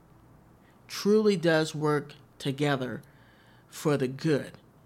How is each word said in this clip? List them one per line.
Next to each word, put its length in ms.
truly 480
does 380
work 400
together 640
for 300
the 100
good. 440